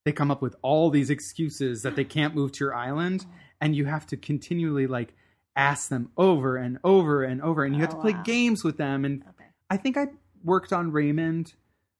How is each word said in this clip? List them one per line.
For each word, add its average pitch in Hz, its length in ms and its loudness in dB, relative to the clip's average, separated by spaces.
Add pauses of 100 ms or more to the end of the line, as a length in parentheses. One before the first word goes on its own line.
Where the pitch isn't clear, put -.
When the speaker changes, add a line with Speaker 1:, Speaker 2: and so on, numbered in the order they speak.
Speaker 1:
they 151 80 2
come 147 180 0
up 135 120 -2
with 123 180 -4
all 156 300 4
these 139 180 2
excuses 139 720 -4
that 123 140 -4
they 143 80 0
can't 151 300 -2
move 139 180 -2
to - 140 -4
your 135 80 -4
island, 156 520 -4
Speaker 2:
Oh. - 60 -20 (300)
Speaker 1:
and 151 120 2
you 143 120 0
have 151 220 -4
to 143 100 -6
continually, 147 680 -2
like, 123 280 -6 (420)
ask 139 320 0
them 123 300 -4
over 139 400 4
and 127 260 -6
over 165 400 4
and 127 160 -4
over, 156 240 0
and 139 100 0
you 147 60 0
have 160 120 0
Speaker 2:
Oh, - 20 -8
Speaker 1:
to 160 80 -10
play 220 100 4
Speaker 2:
wow. 180 100 -6
Speaker 1:
games 233 420 2
with 156 120 -2
them. 139 300 -2
And 139 160 -4
Speaker 2:
Okay. - 220 -20 (260)
Speaker 1:
I 196 80 0
think 262 180 -2
I 285 120 0 (340)
worked 180 320 2
on 170 180 0
Raymond. 160 600 0 (460)